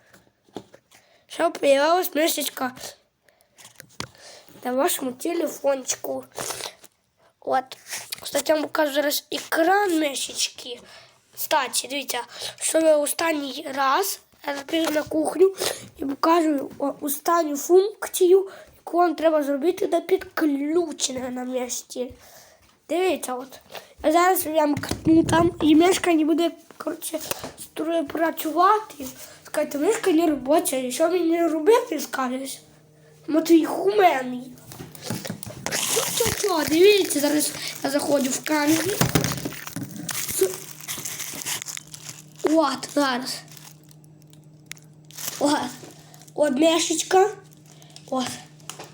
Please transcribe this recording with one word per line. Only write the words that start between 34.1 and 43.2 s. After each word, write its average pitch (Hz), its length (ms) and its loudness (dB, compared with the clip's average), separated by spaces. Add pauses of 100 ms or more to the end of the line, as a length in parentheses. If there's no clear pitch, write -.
Що, - 320 -2
що, - 220 -2
що? 370 440 0
Дивіться, 359 520 4
зараз 294 320 0 (320)
я 277 60 -2
заходжу 277 400 0
в - 140 -6
камеру. 311 460 0 (1400)
С-, - 160 0 (1900)
от, 302 520 2
зараз. 262 420 0 (2000)